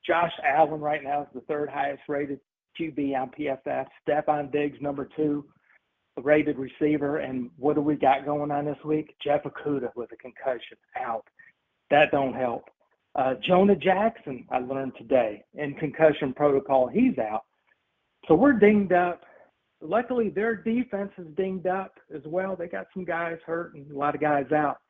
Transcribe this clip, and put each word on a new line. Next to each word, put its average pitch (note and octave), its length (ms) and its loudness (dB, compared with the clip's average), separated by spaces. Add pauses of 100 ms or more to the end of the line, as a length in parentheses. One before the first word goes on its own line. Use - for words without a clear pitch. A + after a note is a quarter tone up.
Josh E3+ 280 0 (100)
Allen D3+ 380 2
right D3 220 -2
now C#3+ 180 -2
is C#3 120 -10
the B2 80 -10
third D3 280 -4
highest C#3+ 400 -6
rated C#3+ 300 -4 (360)
Q E3 160 -6
B C#3 240 -2
on C3 140 -2
P D3+ 180 -8
F C3+ 200 -4
F. C3+ 200 -4 (200)
Stefon D3 440 0
Diggs, C#3+ 300 -2
number C#3 340 -4
two D3 300 0 (760)
rated D3+ 360 4
receiver. C#3+ 600 -2
And C3 400 -6
what D3 180 2
do D3+ 60 2
we D3 140 2
got C#3 300 2
going D3 260 -2
on D3 140 -2
this D3 180 -6
week? D3+ 400 -2
Jeff C#3+ 200 0
Okudah C#3 520 -4
with A#2+ 160 -10
a A2+ 60 -18
concussion A#2+ 600 -8 (220)
out. A#2 260 -6 (640)
That D3 220 4
don't C3+ 220 0
help. A#2+ 320 -4 (500)
Uh, C3 200 0 (120)
Jonah F#3+ 280 6
Jackson, F#3 760 -2
I B2+ 80 -2
learned C3 400 -4
today, A#2 460 0 (100)
in C#3+ 220 -6
concussion D3+ 580 2
protocol, C#3 540 4
he's D3+ 320 2
out. G#2+ 240 -2 (840)
So E3 60 8
we're C4 200 6
dinged G3+ 380 6
up. F3 300 2 (600)
Luckily, A3+ 480 -2
their G3+ 260 -2
defense G#3 640 -4
is E3+ 80 -14 (100)
dinged F#3+ 300 -4
up F#3 260 -4 (200)
as C#3+ 120 -12
well. F#3 300 -4
They E3+ 120 -10
got F#3+ 240 -10
some F#3 140 -10
guys E3 400 -6
hurt E3 300 -8
and C#3+ 160 -18
a C#3+ 40 -14
lot C#3+ 200 -2
of D3 60 -4
guys D3 300 2
out. D3 260 2 (120)